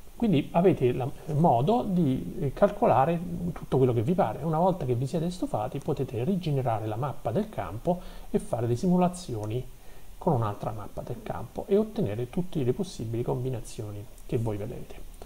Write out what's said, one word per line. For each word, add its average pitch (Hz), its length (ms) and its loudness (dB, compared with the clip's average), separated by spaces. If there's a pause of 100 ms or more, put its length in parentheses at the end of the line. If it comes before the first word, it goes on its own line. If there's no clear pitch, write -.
(160)
Quindi 180 360 2
avete 170 400 6
la, - 140 -2 (280)
modo 160 480 6
di, 175 580 2
eh, 139 140 0
calcolare 170 680 4 (320)
tutto - 240 -2
quello 127 160 6
che 117 100 2
vi 151 120 2
pare. 131 280 2
Una 156 160 0
volta 175 280 2
che 127 80 2
vi 123 120 -2
siete 170 240 -2
stufati 139 500 -4
potete 127 440 -2
rigenerare 135 600 0
la 107 100 -2
mappa 120 340 -4
del 202 200 0
campo 110 500 -2 (300)
e 208 80 2
fare 120 280 -2
le 120 100 2
simulazioni 131 920 0 (500)
con - 160 2
un'altra 113 380 0
mappa 107 320 -8
del 123 200 -8
campo - 440 -8
e 196 100 2
ottenere 143 540 -2
tutte 175 320 -2
le 131 100 2
possibili 117 500 -4
combinazioni 117 800 -4 (220)
che - 140 -2
voi 117 180 0
vedete. - 560 -8 (120)